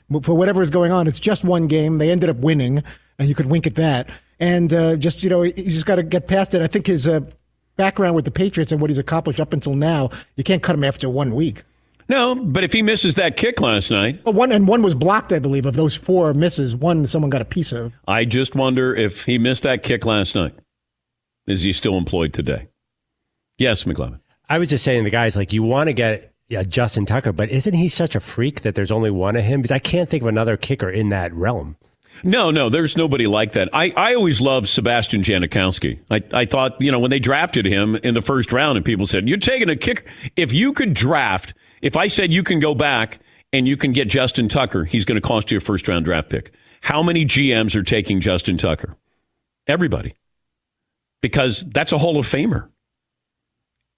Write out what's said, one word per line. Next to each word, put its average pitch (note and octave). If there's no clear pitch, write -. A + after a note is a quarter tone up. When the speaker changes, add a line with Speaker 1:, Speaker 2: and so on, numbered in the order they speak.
Speaker 1:
for E3+
whatever F#3
is D#3
going F3
on? F3+
It's D#3
just G#3+
one F3
game. D#3
They D3+
ended F3+
up B2+
winning, C#3
and C#3
you C#3+
could C#3
wink D#3+
at -
that. D3
And, F3
uh, E3
just, D#3+
you F#3
know, F3
he's F3+
just D#3+
gotta F#3
get E3
past F#3+
it. F3+
I E3
think F#3+
his, D3+
uh, D#3
background F#3+
with D3
the C3
Patriots F3+
and D3+
what D3+
he's C#3
accomplished D#3+
up D#3
until C#3+
now, C#3+
you C3+
can't F#3+
cut F3
him D3
after C#3
one C3
week. C#3+
Speaker 2:
No, B3+
but F#3+
if -
he A3
misses G#3
that F3
kick A#3
last A2
night. A2
Speaker 1:
Oh, A3+
one, A#3+
and G3+
one A#3
was F3+
blocked, G3
I E3
believe, C#3
of C3+
those D#3
four F3
misses. C#3+
One, D3+
someone D3+
got C3
a A2
piece -
of. A#2
Speaker 2:
I A2+
just B2+
wonder C3
if G#2+
he B2
missed B2
that C3
kick A#2
last G#2+
night. F2
Is F#2+
he F#2+
still F#2+
employed E2
today? C#2
Yes, A#2+
McLovin. C2+
Speaker 3:
I D#3
was E3+
just C3+
saying B2+
to A2
the G#2
guys, A2
like, G2
you A2
wanna C3+
get, A2
yeah, G2
Justin G#2
Tucker, A2+
but G#2
isn't C3+
he E3+
such E3
a G2+
freak C3
that G#2+
there's G2
only A2
one G2
of A2+
him? C3+
Because A#2
I C3+
can't E3+
think C#3+
of -
another A2
kicker G2+
in G#2
that F#2
realm. E2+
Speaker 2:
No, F#3+
no, D3+
there's D3+
nobody C#3
like G#2+
that. F#2+
I, E3
I A3
always E3
loved C3
Sebastian A#2
Janikowski. F#2
I, G#2+
I A#2+
thought, C3
you C#3
know, B2+
when B2
they C3+
drafted C3+
him G2
in A#2+
the A2+
first C3
round C3+
and F2
people G2+
said, G2
"You're F#3+
taking A#3
a D#3
kick." -
If D3+
you A#3
could A#3+
draft, A#2+
if C#3+
I F3+
said F#3+
you F3
can E3
go D3+
back B2+
and C3
you C#3
can C#3
get B2
Justin B2+
Tucker, G#2
he's G2
gonna A2
cost A2
you G#2
a -
first -
round F2
draft D#2+
pick. -
How D3
many E3+
G C3+
Ms A2
are G#2
taking G2
Justin F2+
Tucker? -
Everybody. C#3
Because C3
that's C#3
a D#3+
Hall D#3
of C3+
Famer. C#3